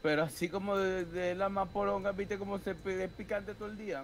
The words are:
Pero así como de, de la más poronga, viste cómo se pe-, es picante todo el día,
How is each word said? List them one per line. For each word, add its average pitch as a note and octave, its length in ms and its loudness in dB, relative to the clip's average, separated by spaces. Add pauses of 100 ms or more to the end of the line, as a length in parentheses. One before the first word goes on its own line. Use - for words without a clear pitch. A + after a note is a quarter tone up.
Pero D3+ 200 6
así E3+ 260 0
como G3 300 0
de, F#3 260 2
de F3+ 300 0
la G3 160 2
más G3 180 0
poronga, G3+ 440 2
viste G3 260 -2
cómo G3 200 -2
se F#3+ 160 -2
pe-, F#3+ 300 -2
es F#3 80 -2
picante G3+ 400 -4
todo G#3 160 -8
el G#3+ 80 -8
día, F3+ 280 -4